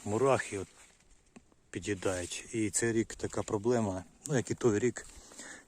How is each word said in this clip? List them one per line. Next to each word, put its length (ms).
Мурахи 520
от 100
під'їдають. 840
І 160
цей 220
рік 240
така 280
проблема, 600
ну 80
як 160
і 40
той 240
рік, 280